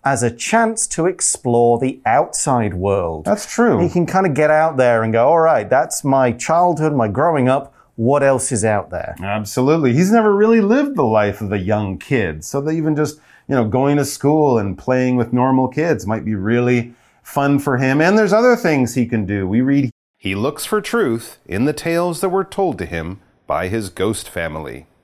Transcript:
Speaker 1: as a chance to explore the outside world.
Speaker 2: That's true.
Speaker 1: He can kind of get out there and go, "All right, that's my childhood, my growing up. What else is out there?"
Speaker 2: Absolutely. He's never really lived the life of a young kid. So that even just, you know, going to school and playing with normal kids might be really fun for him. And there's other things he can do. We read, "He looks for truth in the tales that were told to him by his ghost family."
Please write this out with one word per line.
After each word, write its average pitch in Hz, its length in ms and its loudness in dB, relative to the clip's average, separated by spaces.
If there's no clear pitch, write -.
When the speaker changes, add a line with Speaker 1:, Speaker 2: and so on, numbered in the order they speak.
Speaker 1:
as 135 200 0
a 117 80 0
chance 220 560 -2
to - 180 -2
explore 120 720 0
the 131 280 -4
outside 131 680 0
world. 90 520 -2
Speaker 2:
That's 104 200 -2
true. 226 340 0
Speaker 1:
He 170 80 2
can 175 200 -2
kind 190 180 0
of 160 80 0
get 151 160 2
out 156 280 2
there 120 260 4
and 110 100 -2
go, 117 140 4
"All 165 120 4
right, 135 300 2
that's 139 340 0
my 135 280 2
childhood, 156 640 0
my 120 140 0
growing 135 400 0
up. 135 240 0
What 131 280 2
else 135 280 2
is 110 140 -2
out 104 240 0
there?" 80 340 -8
Speaker 2:
Absolutely. 127 680 0
He's 180 180 2
never 220 240 4
really 220 240 4
lived 269 380 2
the 147 80 2
life 104 340 2
of 101 140 -4
a 104 60 0
young 98 380 -2
kid. 87 460 -4
So - 180 -6
that 151 100 -4
even 156 240 -2
just, 147 240 -4
you 139 80 -2
know, 123 100 2
going 135 320 2
to 139 80 0
school 143 520 2
and 101 200 -4
playing 127 400 0
with 120 140 -2
normal 131 360 2
kids 147 400 -2
might 110 180 -4
be 107 100 -4
really 120 580 0
fun 139 380 0
for 139 180 -2
him. 135 240 2
And 190 160 4
there's 208 160 2
other 233 240 4
things 143 380 0
he 123 100 0
can 113 200 -2
do. 98 220 -2
We 107 140 2
read, 135 300 0
"He 95 180 -6
looks 110 300 -4
for 214 160 -2
truth 147 640 -2
in 98 180 -4
the 147 100 0
tales 170 460 -4
that 190 100 -2
were 190 140 -2
told 185 360 -4
to 87 60 -6
him 85 340 -8
by 80 200 -2
his 104 220 -4
ghost - 380 -4
family." 78 600 -10